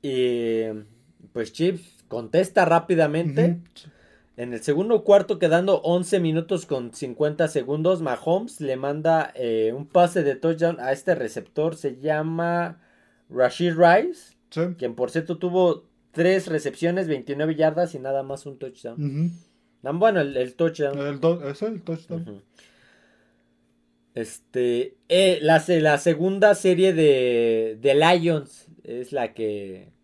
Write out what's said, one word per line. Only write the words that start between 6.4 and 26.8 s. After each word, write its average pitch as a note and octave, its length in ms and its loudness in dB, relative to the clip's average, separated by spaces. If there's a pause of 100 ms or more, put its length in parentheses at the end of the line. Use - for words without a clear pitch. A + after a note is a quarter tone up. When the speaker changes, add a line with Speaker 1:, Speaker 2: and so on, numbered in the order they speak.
Speaker 1:
con A#2+ 260 -6
cincuenta D3+ 540 -2
segundos, D#3 560 -2
Mahomes E3 580 -4
le C3+ 160 -4
manda, D3+ 580 0
eh, A2+ 400 0
un D3 120 -12
pase F3 360 2
de C#3 120 0
touchdown E3 440 -2
a B2+ 120 -4
este D3 240 0
receptor, C3 600 -6
se C3 240 -8
llama E3 800 -4 (500)
Rashee B2+ 420 0
Rice, F3+ 640 2 (160)
Speaker 2:
Sí. D#3 100 -4 (160)
Speaker 1:
quien, B2 160 -6
por A#2+ 160 -2
cierto, E3 300 -4
tuvo F3+ 460 0 (260)
tres F#3 360 2
recepciones, E3+ 600 -2
veintinueve D3 480 -4
yardas D#3+ 400 0
y D3 40 -12
nada C3+ 220 -4
más C3+ 240 -12
un C#3 140 -16
touchdown. B2+ 440 -12
Speaker 2:
Ujú. D3 280 -2 (520)
Speaker 1:
Ah, C3 100 -6
bueno, F#3+ 280 2
el, C#3 160 -2
el B2+ 160 -4
touchdown. D#3 460 -2
Speaker 2:
El C#3+ 200 -6
do-, E3 300 0
es C#3+ 140 -10
el G#3+ 180 -8
touchdown. E3 400 -10
Speaker 1:
Ujú. G#2 200 -16 (1700)
Este, B2 840 -4 (120)
eh, F#3 320 4
la D#3 180 6
se-, E3 220 2
la D3+ 160 4
segunda F#3 580 2
serie F#3 380 2